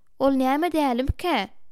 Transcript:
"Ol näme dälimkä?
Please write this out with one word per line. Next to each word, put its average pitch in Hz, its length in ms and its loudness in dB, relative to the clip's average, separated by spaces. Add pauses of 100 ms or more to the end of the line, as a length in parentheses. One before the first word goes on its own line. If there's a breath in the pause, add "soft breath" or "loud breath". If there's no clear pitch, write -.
(180)
"Ol 277 140 4
näme 269 400 2
dälimkä? 277 760 0 (240)